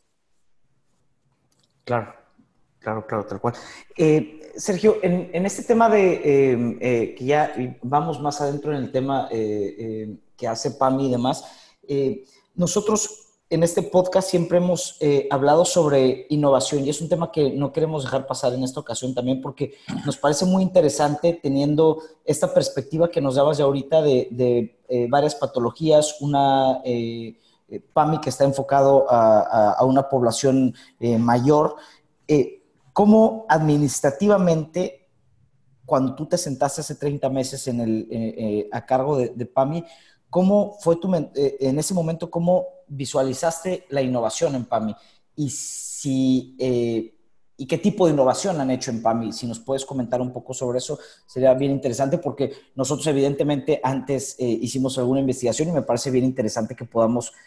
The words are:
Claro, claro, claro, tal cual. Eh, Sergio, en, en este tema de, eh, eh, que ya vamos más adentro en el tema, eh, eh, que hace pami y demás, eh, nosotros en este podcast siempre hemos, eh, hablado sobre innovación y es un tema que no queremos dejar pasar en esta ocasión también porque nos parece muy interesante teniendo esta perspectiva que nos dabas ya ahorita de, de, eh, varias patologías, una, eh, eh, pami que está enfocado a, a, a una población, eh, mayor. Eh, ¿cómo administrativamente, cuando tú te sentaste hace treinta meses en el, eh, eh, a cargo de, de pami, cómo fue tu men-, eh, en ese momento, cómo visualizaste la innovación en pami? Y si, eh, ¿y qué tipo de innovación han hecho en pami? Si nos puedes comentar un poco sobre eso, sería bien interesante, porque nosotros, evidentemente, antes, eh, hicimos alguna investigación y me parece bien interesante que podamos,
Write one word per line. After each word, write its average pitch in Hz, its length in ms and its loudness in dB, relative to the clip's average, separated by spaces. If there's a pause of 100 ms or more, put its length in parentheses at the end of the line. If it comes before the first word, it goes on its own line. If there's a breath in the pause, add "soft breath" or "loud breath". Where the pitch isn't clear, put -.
(1800)
Claro, 117 280 -4 (680)
claro, 110 260 -6
claro, 107 180 -6
tal 98 160 -10
cual. 120 140 -2 (420 loud breath)
Eh, - 600 0
Sergio, 208 440 0
en, 180 320 -2
en 180 140 -2
este - 160 -8
tema 226 260 4
de, 196 260 4
eh, 131 640 2
eh, 117 360 -2
que 131 80 -12
ya 147 280 0 (300)
vamos 147 380 -2
más 143 200 -4
adentro 147 320 -4
en 139 100 -4
el 117 80 -8
tema, 135 400 -2
eh, 107 480 -4
eh, 110 380 -8 (200)
que 120 120 -6
hace 113 240 -4
pami 135 340 0
y 127 60 0
demás, 123 320 -2 (420 loud breath)
eh, 139 380 -2 (320 soft breath)
nosotros 208 640 -2 (280)
en 160 140 0
este 170 200 2
podcast 185 480 2
siempre 170 260 2
hemos, 175 440 0
eh, 143 300 2
hablado 143 360 4
sobre 135 640 2
innovación 139 560 2
y - 20 -2
es 151 140 -4
un 151 80 -6
tema 170 200 0
que 143 200 0
no 139 200 -2
queremos 156 320 -2
dejar 131 240 -4
pasar - 280 -2
en 131 100 -4
esta 131 160 -6
ocasión 127 340 -6
también 127 280 -2
porque 139 320 -8 (320 loud breath)
nos 143 100 -4
parece 151 300 0
muy 190 160 2
interesante 170 800 4
teniendo 147 600 2 (220 loud breath)
esta 160 300 0
perspectiva 165 560 0
que 170 100 -4
nos 135 140 0
dabas 143 240 4
ya 147 60 2
ahorita 139 360 2
de, 139 300 2
de, 120 480 0 (100)
eh, 120 180 0
varias 147 280 2
patologías, 151 880 0
una, 135 640 2
eh, 117 540 -6 (320)
eh, 104 120 -12 (120)
pami 156 300 2
que 131 80 -4
está 139 140 0
enfocado 139 640 4
a, 113 300 6
a, 107 320 4
a 120 120 2
una 131 240 2
población, 131 640 2 (240 soft breath)
eh, 117 200 0
mayor. 131 580 4 (500 loud breath)
Eh, 147 360 0 (320)
¿cómo 220 560 4
administrativamente, 160 1600 0 (720)
cuando 131 300 0
tú 156 100 -10
te - 140 -2
sentaste 139 420 -4
hace 147 140 -10
treinta 143 340 -4
meses 131 400 -6
en 120 120 -2
el, 110 300 -2
eh, 113 280 -6
eh, 104 340 -4
a 113 140 -8
cargo 135 320 0
de, 123 160 0
de 117 100 -8
pami, 147 400 -2 (460 soft breath)
cómo 202 500 2
fue 170 160 2
tu 170 120 -6
men-, 165 260 -2
eh, 139 260 0
en 135 180 0
ese 175 140 -4
momento, 165 380 -4
cómo 180 360 0 (220)
visualizaste 139 1000 -4
la 139 140 -2
innovación 127 520 -2
en 123 120 -6
pami? 110 280 -4 (420 soft breath)
Y 147 120 -4
si, 131 1080 -4
eh, 120 560 -2 (420)
¿y 139 100 -12
qué 165 120 -2
tipo 185 280 2
de 156 60 4
innovación 143 480 2
han 131 100 -2
hecho 127 200 -4
en 113 120 -6
pami? 113 300 -2
Si - 140 -10
nos 113 140 -8
puedes 135 240 -4
comentar 123 360 -4
un 127 120 -6
poco 127 200 -12
sobre 123 260 -4
eso, 143 200 -8 (280 loud breath)
sería 131 280 4
bien 139 180 0
interesante, 139 460 -2
porque 131 340 -6 (220 loud breath)
nosotros, 135 320 -4
evidentemente, 139 760 0
antes, 131 560 -4
eh, 127 80 -2
hicimos 127 520 -2
alguna 127 220 0
investigación 127 480 -2
y 175 40 -2
me 147 100 0
parece 131 280 -4
bien 127 140 2
interesante 120 520 -4
que - 80 -14
podamos, 117 480 0 (140 soft breath)